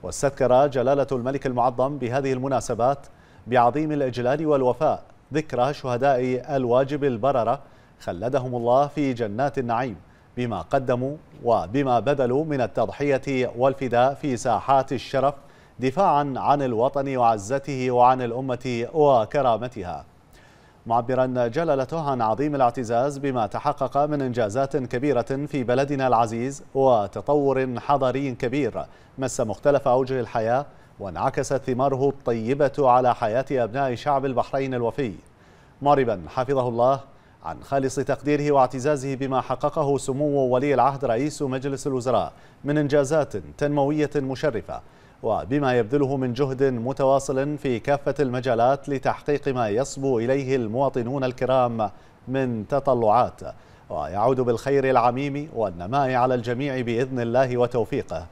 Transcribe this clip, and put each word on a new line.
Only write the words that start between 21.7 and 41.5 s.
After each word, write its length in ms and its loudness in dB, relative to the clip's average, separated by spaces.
عن 120 0
عظيم 320 0
الاعتزاز 640 0
بما 280 -2
تحقق 580 -2
من 180 -2
إنجازات 540 -2
كبيرة 680 -2
في 180 -4
بلدنا 420 0
العزيز 560 0
وتطور 1040 2
حضاري 520 0
كبير 520 -2
مس 220 -4
مختلف 480 2
أوجه 320 2
الحياة 460 0
وانعكست 560 -2
ثماره 520 0
الطيبة 680 0
على 360 4
حياة 380 -2
أبناء 420 -2
شعب 300 -2
البحرين 500 -2
الوفي، 400 -2
معربا 460 2
حفظه 400 0
الله 320 2
عن 180 -12
خالص 340 -2
تقديره 560 0
واعتزازه 600 2
بما 260 -2
حققه 580 -2
سمو 400 -2
ولي 360 2
العهد 300 2
رئيس 380 -2
مجلس 440 -4